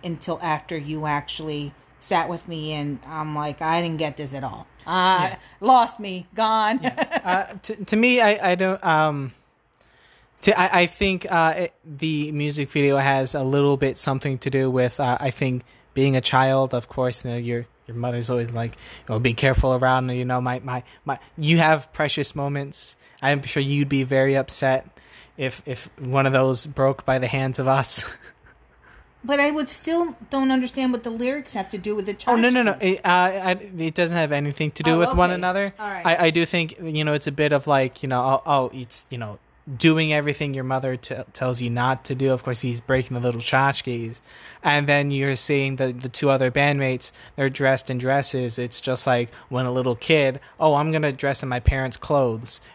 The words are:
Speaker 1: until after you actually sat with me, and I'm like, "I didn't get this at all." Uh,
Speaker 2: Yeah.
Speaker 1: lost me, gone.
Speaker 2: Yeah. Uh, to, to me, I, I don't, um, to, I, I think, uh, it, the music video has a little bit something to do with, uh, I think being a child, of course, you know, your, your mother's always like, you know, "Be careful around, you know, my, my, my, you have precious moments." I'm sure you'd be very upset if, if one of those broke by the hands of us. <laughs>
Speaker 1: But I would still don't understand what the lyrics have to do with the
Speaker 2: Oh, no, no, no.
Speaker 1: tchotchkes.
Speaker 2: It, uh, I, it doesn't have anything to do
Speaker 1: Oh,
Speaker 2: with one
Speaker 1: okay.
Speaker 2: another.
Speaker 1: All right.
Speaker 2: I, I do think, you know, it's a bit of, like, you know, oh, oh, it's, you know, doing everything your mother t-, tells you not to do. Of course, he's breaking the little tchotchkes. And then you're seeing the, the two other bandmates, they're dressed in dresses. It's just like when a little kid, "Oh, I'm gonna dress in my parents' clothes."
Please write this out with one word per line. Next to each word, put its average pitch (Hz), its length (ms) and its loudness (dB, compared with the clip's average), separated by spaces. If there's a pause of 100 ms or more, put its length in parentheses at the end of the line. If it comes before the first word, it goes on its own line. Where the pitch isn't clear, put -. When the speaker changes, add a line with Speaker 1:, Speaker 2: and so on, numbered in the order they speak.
Speaker 1:
until 165 360 -6
after 160 360 -4
you 151 300 -6
actually 147 680 -6 (260)
sat 170 280 -2
with 170 200 -8
me, 156 240 -8
and 143 340 -6
I'm 156 300 -8
like, 147 260 -6
"I 165 180 2
didn't 165 180 -4
get 151 180 -4
this 139 180 -10
at 131 80 -10
all." - 240 -10 (180)
Uh, 185 460 2
Speaker 2:
Yeah. 190 60 -10 (240)
Speaker 1:
lost 233 400 4
me, 185 340 -10
gone. 220 480 0
Speaker 2:
Yeah. 285 380 -2 (320)
Uh, 202 100 -16
to, 208 220 -10
to 208 120 0
me, 247 240 6
I, 208 300 4
I 180 60 2
don't, 190 280 0
um, 151 480 2 (1080)
to, - 180 4
I, 180 220 4
I 175 60 4
think, 190 440 -2
uh, 165 260 4
it, 175 180 -4 (100)
the 151 480 -4
music 147 380 -2
video 139 260 4
has 135 400 2
a 139 80 -2
little 143 320 4
bit 135 220 -2
something 135 400 -2
to - 120 -6
do 131 180 2
with, 127 300 0
uh, 127 220 0
I 135 100 -2
think 127 320 -4 (320)
being 135 220 4
a 127 40 2
child, 135 540 2
of 120 140 -4
course, 127 360 -2
you 127 60 -8
know, 120 60 -4
your, 120 300 -6 (200)
your 117 100 -12
mother's 120 340 -4
always 117 220 -2
like, 117 200 -4 (340)
you 113 80 -4
know, 110 60 0
"Be 120 140 2
careful 131 400 2
around, 127 340 2
you 123 160 -2
know, 127 160 0
my, 127 240 -2
my, 127 180 -6 (220)
my, 135 160 -6 (180)
you 160 200 4
have 156 340 4
precious 147 420 -2
moments." 143 640 -8 (260)
I'm 139 220 2
sure - 180 -2
you'd 143 260 0
be 139 140 0
very 135 340 2
upset 131 520 0 (480)
if, 131 280 -6
if - 240 -10 (120)
one 135 260 0
of 131 60 2
those 131 340 2
broke 135 400 0
by 131 140 2
the 123 80 -2
hands 135 320 -2
of 131 80 0
us. 135 360 2
<laughs> - 200 -14 (1000)
Speaker 1:
But 285 140 0
I 285 140 2
would 302 180 -4
still 330 460 -2 (140)
don't 269 200 2
understand 254 400 0
what 233 140 -2
the 233 60 -8
lyrics 247 420 -4
have 190 160 -6
to 208 100 -8
do 208 160 -4
with 202 120 -4
the 202 200 -8
Speaker 2:
Oh, 247 80 4
no, 233 140 4
no, 254 160 4
no. 208 100 2
Speaker 1:
tchotchkes. - 80 -10
Speaker 2:
It, 190 240 0
uh, - 20 2
I, 185 420 2 (280)
it 160 160 -2
doesn't 175 240 0
have 151 140 0
anything 147 400 -2
to - 100 -6
do 160 120 4
Speaker 1:
Oh, 165 40 4
Speaker 2:
with 170 160 2
one 180 160 4
Speaker 1:
okay. 180 60 -2
Speaker 2:
another. 185 420 -2
Speaker 1:
All 208 100 -8
right. 190 160 -8
Speaker 2:
I, 175 120 4 (100)
I 165 40 4
do 165 140 2
think, 160 380 -4
you 156 220 -4
know, 151 80 0
it's 147 160 -2
a 147 40 -2
bit 147 200 2
of, 139 160 2
like, 135 340 2
you 139 60 -4
know, 127 120 0
oh, 131 240 2
oh, 139 300 2
it's, 123 360 -10
you 127 80 -10
know, 107 200 -12 (380)
doing 160 360 4
everything 147 420 -2
your 131 100 -6
mother 131 320 -2
t-, - 180 -10 (200)
tells 127 260 -2
you 120 100 -4
not 123 360 0
to 131 100 -6
do. 135 160 2
Of 127 100 -2
course, 123 200 -6
he's 120 180 -4
breaking 127 340 0
the 120 60 -4
little 120 200 -2
tchotchkes. 123 800 -2 (400)
And 147 280 2
then 143 240 2
you're 139 240 0
seeing 135 400 0
the, 131 160 0
the 123 160 -8
two 143 200 0
other 131 220 4
bandmates, 139 640 0 (240)
they're 139 120 2
dressed 135 420 0
in 127 80 -4
dresses. 127 600 -2
It's 123 220 -6
just - 260 -2
like 120 240 2 (200)
when 127 160 -2
a 123 40 -2
little 127 240 0
kid, 139 460 2 (180)
"Oh, 156 160 4
I'm 151 160 2
gonna 156 220 0
dress 135 320 -4
in 135 40 -6
my 123 120 -2
parents' 131 360 -4
clothes." 123 640 -2 (140)